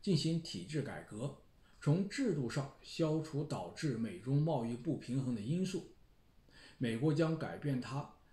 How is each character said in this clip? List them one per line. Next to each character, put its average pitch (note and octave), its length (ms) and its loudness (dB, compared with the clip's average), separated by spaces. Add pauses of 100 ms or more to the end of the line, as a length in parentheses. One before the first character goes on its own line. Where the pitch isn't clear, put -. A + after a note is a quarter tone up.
进 F#3 160 4
行 E3 240 2
体 E3+ 240 -8
制 D3 160 -2
改 E2+ 220 -8
革， A#2 340 -6 (420)
从 F#3 300 2
制 A#3+ 260 0
度 B2+ 140 0
上 C#3 320 -2
消 D#3 400 0
除 D3 240 -2
导 F#2+ 240 -4
致 C#3 260 -2
美 A2 240 -4
中 C#3 220 4
贸 D3+ 240 2
易 A#2 100 0
不 B2 220 -2
平 C3+ 260 -2
衡 C3 100 0
的 A2 60 -2
因 D#3+ 260 0
素， - 280 -4 (840)
美 A#2 200 0
国 D3 160 4
将 D#3+ 260 2
改 F2 180 -4
变 C3+ 220 0
它 C3 360 -6 (180)